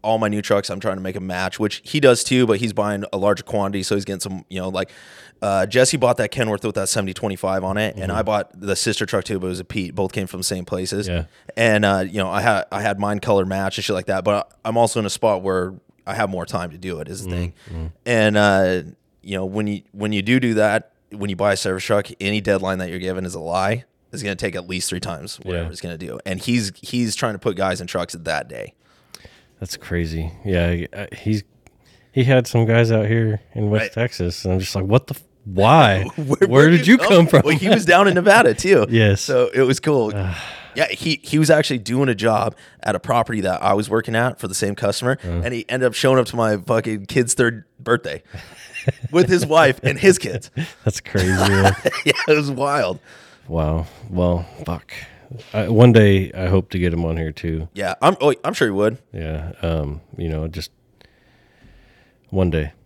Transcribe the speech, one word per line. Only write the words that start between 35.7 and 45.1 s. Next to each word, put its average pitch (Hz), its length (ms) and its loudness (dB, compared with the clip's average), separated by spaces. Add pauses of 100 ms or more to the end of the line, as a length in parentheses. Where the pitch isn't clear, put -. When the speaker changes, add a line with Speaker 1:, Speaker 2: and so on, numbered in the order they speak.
Speaker 1:
<laughs> - 120 -8
Where, 151 100 -6
Speaker 2:
Where 131 240 2
Speaker 1:
where'd 147 220 8
Speaker 2:
did 160 160 4
you 240 100 8
come 180 300 6
from?" 143 160 6
Speaker 1:
Well, 151 140 2
he - 100 0
was 214 160 4
down 175 240 6
in 196 60 4
Nevada 202 400 6
too. 170 340 4
Speaker 2:
<laughs> - 20 -8
Yes. 107 300 4
Speaker 1:
So 127 340 2
it 131 100 4
was 131 180 2
cool. 120 340 0
Speaker 2:
Ugh. 92 220 -4 (380)
Speaker 1:
Yeah, 147 120 0
he, 123 360 -4
he - 160 0
was 156 100 4
actually 151 300 4
doing 123 280 0
a 120 80 0
job 110 400 0 (260)
at 104 140 -2
a 90 60 -6
property 117 400 -2
that 92 200 -2
I 101 120 2
was 104 160 -2
working 113 260 -2
at 120 240 -2
for 107 80 -8
the 92 80 -8
same 101 200 -2
customer, 123 500 -2